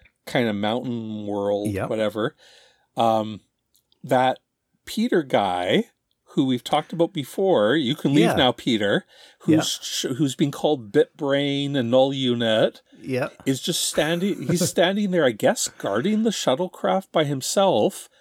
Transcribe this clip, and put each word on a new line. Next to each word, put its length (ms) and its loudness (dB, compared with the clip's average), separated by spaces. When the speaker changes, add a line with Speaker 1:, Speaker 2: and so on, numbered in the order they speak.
Speaker 1:
kinda 280 0
mountain 720 -4
world, 440 -2
Speaker 2:
Yep. 200 -4
Speaker 1:
whatever, 460 -2
um, 440 0
that 360 0
Peter 380 0
guy, 640 0
who 160 0
we've 180 -2
talked 300 -2
about 200 -2
before, 600 2
you 200 0
can 180 0
leave 120 6
Speaker 2:
Yeah. 100 2
Speaker 1:
now, 160 4
Peter, 540 0
who's 160 2
Speaker 2:
Yep. 280 -2
Speaker 1:
sh-, 340 -6
who's 180 0
been 160 0
called 400 -4
Bit 260 2
Brain 580 -2
and 140 0
Null 240 4
Unit, 680 0
Speaker 2:
Yep. 440 -6
Speaker 1:
is 160 -2
just 260 -4
standing, 600 -2
he's 220 0
Speaker 2:
<laughs> 0 -
Speaker 1:
standing 420 0
there, 140 2
I 60 4
guess, 380 0
guarding 540 -2
the 80 2
shuttlecraft 800 -2
by 120 2
himself. 840 0